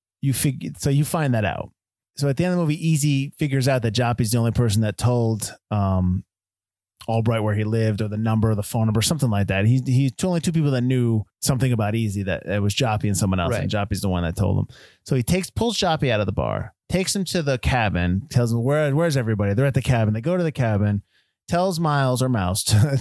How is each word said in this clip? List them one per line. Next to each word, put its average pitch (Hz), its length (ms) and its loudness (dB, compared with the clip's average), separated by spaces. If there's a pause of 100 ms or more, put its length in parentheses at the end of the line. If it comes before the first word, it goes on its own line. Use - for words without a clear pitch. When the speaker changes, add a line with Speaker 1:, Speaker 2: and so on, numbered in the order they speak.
(220)
Speaker 1:
you 139 120 0
fig-, - 460 -2
so 147 100 -2
you 139 140 2
find 143 300 0
that 107 120 0
out. 50 260 -6 (440)
So 139 140 -2
at 131 80 0
the 170 80 2
end 180 80 0
of 180 40 0
the 175 60 0
movie, 160 240 -2
Easy 143 500 2
figures 135 300 0
out 131 140 2
that 110 120 -2
Joppy's 117 380 0
the 120 60 2
only 117 140 2
person 110 320 2
that 107 140 -2
told, 117 560 0 (180)
um, 95 520 0 (840)
Albright 113 380 0
where 107 120 0
he 107 100 0
lived 110 360 0
or 110 60 -2
the 104 80 -8
number 110 360 2
or 110 40 0
the 101 80 -2
phone 113 220 -2
number, 110 160 2
something 135 280 0
like 101 180 0
that. 98 180 0
He, 127 200 4
he's 131 280 2 (100)
only 180 160 0
two 165 140 -2
people 151 180 2
that 123 120 0
knew 120 420 2 (160)
something 131 320 0
about 107 220 0
Easy, 104 280 -2
that 92 220 -4
it 101 160 -2
was 101 120 0
Joppy 110 340 0
and 101 100 0
someone 95 240 0
else, 87 100 0
Speaker 2:
Right. 98 120 -2
Speaker 1:
and 95 60 -4
Joppy's 101 300 -4
the 101 80 -4
one 90 160 0
that 82 140 -4
told 98 220 0
him. - 160 -6 (280)
So - 120 -4
he 131 80 2
takes, - 260 -2
pulls 226 280 -2
Joppy 156 340 0
out 107 100 2
of 101 60 -2
the 98 40 -2
bar, 53 420 -4 (140)
takes 180 260 -2
him 196 120 -2
to 180 160 -2
the 139 160 0
cabin, 95 720 0
tells 120 240 2
him, 117 100 0
"Where, 143 320 2
where's 160 220 2
everybody?" 107 360 0
They're 127 120 2
at 135 80 0
the - 80 2
cabin. 113 320 2
They 113 80 -2
go 170 160 -2
to 180 60 0
the 160 100 0
cabin, 104 480 0 (480)
tells 180 280 0
Miles 139 440 0
or 131 80 0
Mouse 98 340 0
<laughs> - 20 -10
to, 135 360 4